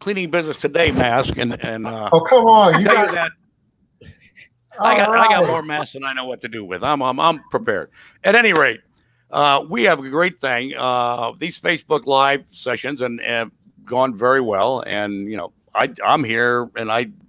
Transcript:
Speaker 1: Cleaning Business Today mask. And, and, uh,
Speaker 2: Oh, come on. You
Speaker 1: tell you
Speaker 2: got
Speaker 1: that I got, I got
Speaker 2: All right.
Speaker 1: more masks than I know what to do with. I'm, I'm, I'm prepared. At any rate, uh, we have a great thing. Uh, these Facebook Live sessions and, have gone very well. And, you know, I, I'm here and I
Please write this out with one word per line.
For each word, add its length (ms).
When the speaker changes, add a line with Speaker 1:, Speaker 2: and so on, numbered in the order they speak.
Speaker 1:
Cleaning 300
Business 280
Today 340
mask. 460
And, 260
and, 220
uh, 260
Speaker 2:
Oh, 80
come 240
on. 340
You 100
Speaker 1:
tell 180
you 0
Speaker 2:
got 80
Speaker 1:
that 160
I 180
got, 140
I 180
got 40
Speaker 2:
All 100
right. 80
Speaker 1:
more 120
masks 320
than 100
I 80
know 140
what 160
to 60
do 160
with. 180
I'm, 200
I'm, 180
I'm 200
prepared. 400
At 100
any 180
rate, 280
uh, 380
we 160
have 180
a 60
great 320
thing. 360
Uh, 600
these 220
Facebook 460
Live 440
sessions 520
and, 180
have 300
gone 300
very 260
well. 460
And, 440
you 60
know, 160
I, 180
I'm 200
here 520
and 140
I 180